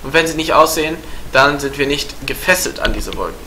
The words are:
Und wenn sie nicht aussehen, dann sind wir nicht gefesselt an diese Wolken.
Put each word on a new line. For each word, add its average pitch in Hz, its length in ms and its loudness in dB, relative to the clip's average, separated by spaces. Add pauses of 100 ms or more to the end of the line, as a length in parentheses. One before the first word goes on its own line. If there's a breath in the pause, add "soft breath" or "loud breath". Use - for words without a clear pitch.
Und 135 100 -8
wenn 160 140 4
sie 156 80 -4
nicht 160 180 0
aussehen, 156 440 4 (340 loud breath)
dann 139 280 4
sind 139 180 -4
wir 139 100 0
nicht 143 400 -4
gefesselt - 520 -2
an 107 140 0
diese 95 220 -4
Wolken. 90 320 -6